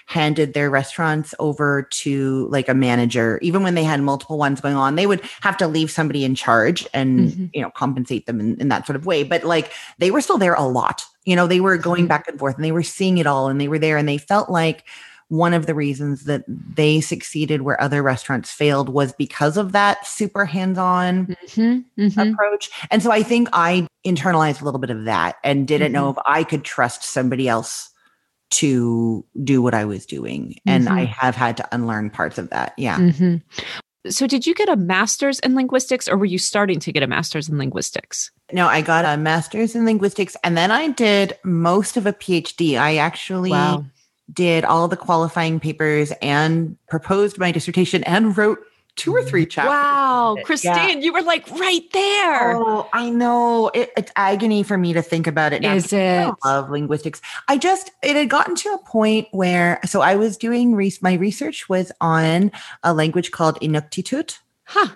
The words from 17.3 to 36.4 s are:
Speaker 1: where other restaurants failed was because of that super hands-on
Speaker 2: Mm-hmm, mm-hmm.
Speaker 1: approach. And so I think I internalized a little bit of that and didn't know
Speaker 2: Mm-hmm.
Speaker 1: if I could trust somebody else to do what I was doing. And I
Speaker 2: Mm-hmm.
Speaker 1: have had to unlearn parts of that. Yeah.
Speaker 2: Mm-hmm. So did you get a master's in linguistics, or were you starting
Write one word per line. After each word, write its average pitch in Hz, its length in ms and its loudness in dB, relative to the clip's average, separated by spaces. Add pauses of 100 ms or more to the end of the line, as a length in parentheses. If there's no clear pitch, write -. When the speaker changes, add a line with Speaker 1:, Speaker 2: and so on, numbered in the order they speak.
Speaker 1:
where 139 180 -2
other 143 220 0
restaurants 131 480 -2
failed 143 380 2
was 135 240 0
because 147 440 -2
of 196 140 -2
that 202 340 2
super 202 400 -4
hands-on 185 800 0 (200)
Speaker 2:
Mm-hmm, 240 560 0
mm-hmm. 214 300 2
Speaker 1:
approach. 208 360 -2 (220)
And 214 100 2
so 233 100 0
I 220 120 4
think 233 300 2
I 175 340 2 (180)
internalized 156 560 0
a 143 40 -8
little 131 160 -2
bit 127 100 -6
of 110 140 -6
that 92 380 0
and 139 240 2
didn't 147 260 2
know 139 180 0
Speaker 2:
Mm-hmm. 127 80 -6
Speaker 1:
if - 80 -6
I 151 160 2
could 151 200 -4
trust - 400 -2
somebody 127 440 -2
else 113 420 -2 (600)
to 117 760 0 (180)
do 131 180 4
what 120 120 2
I 107 120 0
was 98 200 -6
doing. 65 500 -10 (120)
And 180 200 4
I 180 180 2
Speaker 2:
Mm-hmm. 107 80 -6
Speaker 1:
have 127 220 0
had 120 220 0
to - 140 -8
unlearn 113 400 -2
parts - 260 -4
of - 140 -8
that. 62 260 -4
Yeah. 117 200 -2
Speaker 2:
Mm-hmm. 175 400 4 (720)
So 262 180 -2
did 254 180 -2
you 330 80 0
get 415 160 0
a 311 60 4
master's 208 640 0
in 254 160 0
linguistics, 254 520 -2
or 196 100 0
were 196 80 2
you 185 120 -2
starting 196 440 0